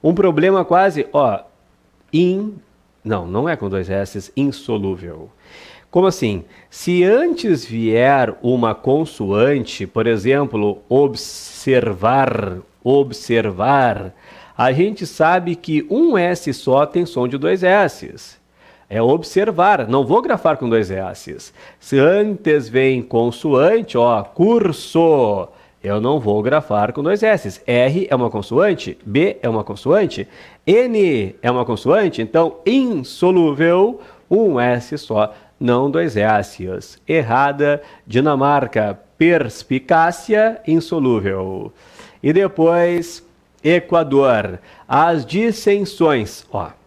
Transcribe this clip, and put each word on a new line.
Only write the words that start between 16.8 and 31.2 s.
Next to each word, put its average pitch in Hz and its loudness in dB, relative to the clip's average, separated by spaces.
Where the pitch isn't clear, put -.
tem 175 -2
som 127 -4
de 123 -6
dois 175 -2
S's. - -2
É 107 -2
observar, 170 0
não 131 2
vou 214 2
grafar 185 0
com 127 -6
dois 110 0
S's. 95 -10
Se - -2
antes 160 2
vem 131 0
consoante, 135 0
ó, 117 2
curso, 160 0
eu 101 -2
não 135 -2
vou 107 0
grafar 107 0
com 143 -8
dois 196 -2
S's. 202 -2
R 135 2
é 143 0
uma 123 0
consoante, 127 -2
B 147 0
é 123 -2
uma 110 -2
consoante, 135 -2
N 190 2